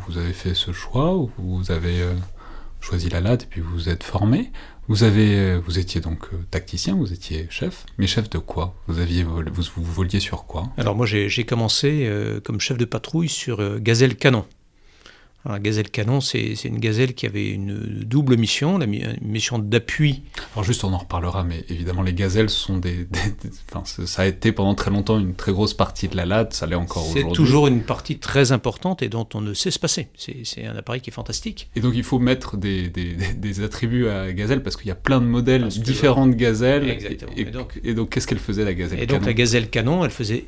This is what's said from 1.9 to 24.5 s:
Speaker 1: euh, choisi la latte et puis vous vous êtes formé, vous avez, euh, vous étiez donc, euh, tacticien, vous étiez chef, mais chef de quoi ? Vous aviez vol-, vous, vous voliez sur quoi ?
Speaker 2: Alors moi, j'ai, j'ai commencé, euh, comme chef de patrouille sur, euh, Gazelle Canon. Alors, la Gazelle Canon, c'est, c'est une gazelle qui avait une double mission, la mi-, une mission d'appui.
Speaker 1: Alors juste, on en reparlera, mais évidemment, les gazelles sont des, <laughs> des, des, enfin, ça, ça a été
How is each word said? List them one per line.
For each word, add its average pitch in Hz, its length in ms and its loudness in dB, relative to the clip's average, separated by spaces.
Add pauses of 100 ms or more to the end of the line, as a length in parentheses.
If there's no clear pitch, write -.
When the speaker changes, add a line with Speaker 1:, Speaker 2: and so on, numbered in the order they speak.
Speaker 1:
euh, 90 140 0 (640)
choisi 85 280 -2
la 87 120 0
latte 117 240 2
et - 20 -16
puis - 140 -6
vous 85 120 -4
vous 85 160 -2
êtes 85 160 0
formé, 131 480 2 (340)
vous 107 160 2
avez, 104 360 6
euh, 92 260 4
vous 87 160 -2
étiez 90 200 -2
donc, 82 320 -4
euh, 87 40 -4 (160)
tacticien, 92 420 -2
vous 113 180 0
étiez 85 380 -6
chef, - 340 -6 (140)
mais 98 80 2
chef 107 240 0
de 92 80 -2
quoi ? 85 380 -4 (100)
Vous 82 140 0
aviez 85 240 2
vol-, 82 260 -2
vous, 87 120 -2 (120)
vous 85 180 -4
voliez 92 280 0
sur - 240 -4
quoi ? 98 320 -6
Speaker 2:
Alors 107 180 0
moi, 117 120 2
j'ai, 104 220 0
j'ai 113 160 -2
commencé, 131 640 2
euh, 107 340 -2
comme 107 200 -4
chef 127 180 -2
de 120 60 2
patrouille 160 440 -2
sur, 113 320 -4
euh, 104 200 0
Gazelle 117 360 6
Canon. 127 280 4 (1000)
Alors, 104 120 -4
la 101 40 -4
Gazelle 107 300 0
Canon, 117 300 0
c'est, 110 340 -2
c'est 120 140 -6
une 117 100 -2
gazelle 113 360 2
qui 117 120 -4
avait 101 240 -2
une 101 540 -4
double 127 320 4
mission, 139 420 2
la 135 80 0
mi-, 104 160 0
une 110 260 -6
mission 110 300 -2
d'appui. 120 640 2 (300)
Speaker 1:
Alors 107 100 -2
juste, 104 220 2
on 95 80 2
en 90 60 0
reparlera, 87 440 -2
mais 85 260 -4
évidemment, 87 340 -2
les 90 120 0
gazelles 98 340 2
sont 98 300 0
des, 87 200 -2
<laughs> 87 80 -6
des, 92 120 -2 (240)
des, 104 80 -10 (180)
enfin, - 160 -8
ça, - 220 -8
ça - 160 -2
a 95 40 6
été 98 260 2